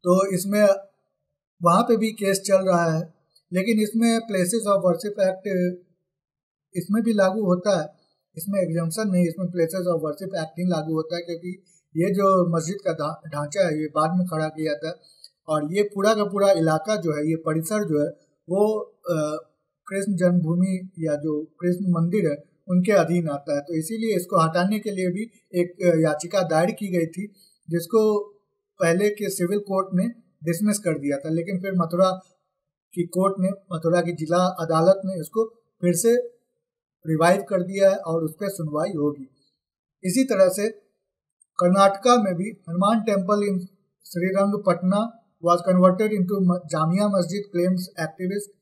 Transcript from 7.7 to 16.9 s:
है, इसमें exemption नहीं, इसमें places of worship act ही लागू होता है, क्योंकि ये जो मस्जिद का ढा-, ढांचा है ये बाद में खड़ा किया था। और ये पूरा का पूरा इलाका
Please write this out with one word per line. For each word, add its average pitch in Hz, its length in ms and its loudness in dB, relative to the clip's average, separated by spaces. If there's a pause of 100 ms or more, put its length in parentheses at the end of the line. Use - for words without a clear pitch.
है, - 60 -8 (480)
इसमें 196 240 -4
exemption 170 520 -2
नहीं, 180 120 4
इसमें 175 220 -4
places 175 480 -2
of 151 100 -2
worship 185 300 -8
act 160 240 -8
ही 180 100 -2
लागू 160 260 -2
होता 160 220 -4
है, 175 60 -8
क्योंकि 170 400 -10 (340)
ये 180 140 0
जो 185 460 4
मस्जिद 165 200 -4 (120)
का 165 40 -2
ढा-, 156 420 -8
ढांचा 147 320 -2
है 151 140 -2
ये 156 60 -4
बाद 156 320 0
में 180 80 0
खड़ा 156 220 -4
किया 156 260 -4
था। 156 260 -8 (480)
और 156 260 -2
ये 208 80 2
पूरा 202 320 2
का 208 100 0
पूरा 196 260 2
इलाका 160 460 2